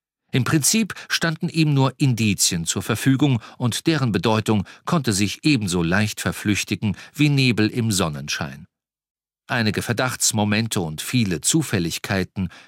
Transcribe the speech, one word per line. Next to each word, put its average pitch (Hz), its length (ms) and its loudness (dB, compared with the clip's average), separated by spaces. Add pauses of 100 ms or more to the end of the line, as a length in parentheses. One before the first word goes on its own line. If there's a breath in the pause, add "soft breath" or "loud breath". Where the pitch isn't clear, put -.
(320)
Im 131 120 2
Prinzip 175 500 0 (140 loud breath)
standen 165 400 -2
ihm 151 260 2
nur 135 240 2
Indizien 107 680 0
zur - 160 -4
Verfügung, 131 600 2 (160 loud breath)
und - 300 -4
deren 143 240 2
Bedeutung 107 540 2 (200 loud breath)
konnte 135 280 0
sich 95 320 -2
ebenso 104 360 2
leicht 95 380 0
verflüchtigen 101 800 -2 (160 loud breath)
wie 147 160 2
Nebel 123 400 4
im 117 220 0
Sonnenschein. 76 760 -4 (800)
Einige 110 340 0
Verdachtsmomente 110 1000 0
und 78 200 -6
viele 95 400 0
Zufälligkeiten 95 1080 -2 (180 loud breath)